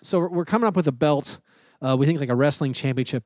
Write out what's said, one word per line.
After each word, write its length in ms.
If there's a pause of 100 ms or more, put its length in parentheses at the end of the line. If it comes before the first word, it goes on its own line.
So 180
we're, 80
we're 160
coming 240
up 80
with 100
a 60
belt. 480 (400)
Uh, 180
we 80
think, 140
like, 100
a 40
wrestling 380
championship 540